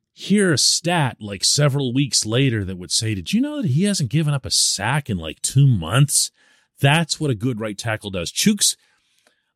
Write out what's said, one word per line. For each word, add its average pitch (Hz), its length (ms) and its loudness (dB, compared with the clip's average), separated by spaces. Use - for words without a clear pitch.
hear 196 400 2
a 139 60 2
stat, 156 640 0
like, 101 240 -8
several 139 500 2
weeks 135 320 0
later 113 400 2
that 90 140 -8
would 90 100 -12
say, 110 240 -2
"Did 90 180 -6
you 226 100 2
know 294 200 -4
that 196 80 0
he 143 140 2
hasn't 190 260 0
given 147 240 0
up 135 100 -4
a - 60 -10
sack 123 580 -2
in, 98 120 -2
like, 80 240 -10
two 139 240 4
months?" 117 640 2
That's 151 400 0
what 151 100 -2
a 123 60 -2
good 110 240 -4
right 107 180 -6
tackle 110 320 -6
does. 90 220 -6
Chuks, - 440 0